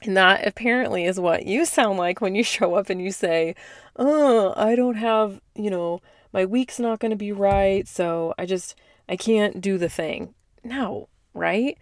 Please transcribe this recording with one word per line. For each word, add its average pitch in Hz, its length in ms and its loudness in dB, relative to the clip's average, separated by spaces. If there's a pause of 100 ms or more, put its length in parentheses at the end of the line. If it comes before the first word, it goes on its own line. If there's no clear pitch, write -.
And 196 140 -2
that 190 300 6
apparently 233 580 0
is 185 140 0
what 180 280 0
you 233 180 0
sound 220 340 2
like 175 220 -2
when 190 140 -2
you 208 100 0
show 180 300 0
up 196 160 0
and 185 120 -4
you 185 80 -4
say, 165 440 0 (420)
Oh, 262 600 4
I 220 200 2
don't 247 200 0
have, 214 440 0 (140)
you 208 160 -6
know, 175 300 -4 (320)
my 190 120 0
week's 240 340 -2
not 226 220 -2
gonna 220 160 -2
be 208 160 -8
right, 196 560 2
so 165 500 -2
I 180 80 -6
just, 185 280 -6 (340)
I 185 80 -6
can't 208 440 0
do 190 180 -2
the 170 100 -2
thing. - 460 -6 (280)
No, 240 460 -8 (260)
right? 190 480 -2